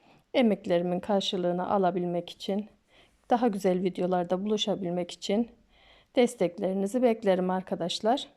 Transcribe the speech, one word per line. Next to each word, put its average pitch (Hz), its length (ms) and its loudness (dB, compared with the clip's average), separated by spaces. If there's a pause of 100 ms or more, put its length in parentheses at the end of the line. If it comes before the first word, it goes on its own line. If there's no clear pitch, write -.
(340)
Emeklerimin 180 640 2
karşılığını 180 720 0
alabilmek 175 580 0
için, 208 400 -6 (600)
daha 247 180 2
güzel 190 360 0
videolarda 180 600 -2
buluşabilmek 185 680 -2
için 226 380 -2 (680)
desteklerinizi 196 840 0
beklerim 196 480 2
arkadaşlar. 185 880 -2